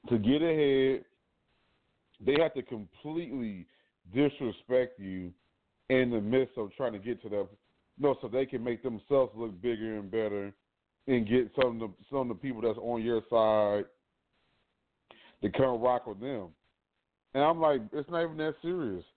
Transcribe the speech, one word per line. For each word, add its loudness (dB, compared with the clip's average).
To 4
get 4
ahead, 2
they 2
have 2
to -6
completely -8
disrespect 0
you -8
in 4
the 0
midst 0
of -6
trying -4
to -10
get -8
to -14
that, -2
no, 2
so -10
they -2
can -6
make -4
themselves 0
look -8
bigger -4
and -10
better -2
and 2
get 2
some 2
of -6
the, -18
some -2
of -2
the -4
people -8
that's 0
on -4
your 2
side 4
to 0
come 2
rock 2
with -12
them. -8
And 4
I'm 4
like, 4
it's -6
not -2
even -6
that -4
serious. -4